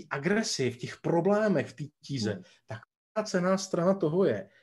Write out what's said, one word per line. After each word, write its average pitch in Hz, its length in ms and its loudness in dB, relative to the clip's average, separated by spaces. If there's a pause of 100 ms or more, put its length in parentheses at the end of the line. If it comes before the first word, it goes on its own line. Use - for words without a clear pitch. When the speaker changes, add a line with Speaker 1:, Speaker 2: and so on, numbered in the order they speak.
(100)
Speaker 1:
agresi, 147 600 0
v 120 60 -8
těch - 240 -12
problémech, 175 680 2
v - 40 -18
té 147 120 -10 (200)
tíze, 110 280 -2
Speaker 2:
Hmm. 92 100 -8 (240)
Speaker 1:
tak 113 120 -10 (340)
ta 220 100 -2
cenná 190 360 0
strana 180 360 2
toho 180 300 2
je, 104 240 0 (140)